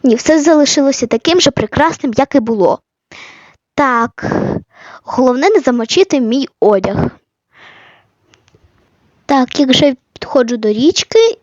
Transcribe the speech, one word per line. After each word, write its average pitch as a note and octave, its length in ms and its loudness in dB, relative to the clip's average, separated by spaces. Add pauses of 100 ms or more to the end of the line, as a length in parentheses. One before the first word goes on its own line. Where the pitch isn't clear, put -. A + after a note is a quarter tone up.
Ні, A#3+ 120 4
все D#4 240 2
залишилося C#4+ 680 2
таким E4 340 0
же C#4+ 100 0
прекрасним, C#4 640 -2
як C#4 180 -2
і C#4 40 4
було. G#3+ 400 0 (960)
Так, A#3+ 500 -2 (800)
головне C4 460 0
не G#4+ 100 4
замочити B3+ 640 0
мій B3 260 -2 (120)
одяг. G3 380 0 (2250)
Так, C4 340 -2
я C#4+ 60 4
вже C4 300 2 (180)
підходжу B3 440 -2
до G#3+ 120 -2
річки E4 720 0